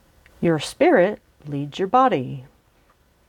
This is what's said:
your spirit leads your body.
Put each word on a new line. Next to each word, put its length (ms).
your 180
spirit 640
leads 320
your 80
body. 580